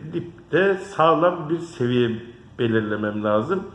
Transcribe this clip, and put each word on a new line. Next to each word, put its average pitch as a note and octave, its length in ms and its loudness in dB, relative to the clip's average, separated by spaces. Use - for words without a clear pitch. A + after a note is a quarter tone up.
dipte F3+ 640 -2
sağlam E3 720 2
bir E3 100 -2
seviye B2 640 0
belirlemem G#2+ 680 0
lazım. B2 380 0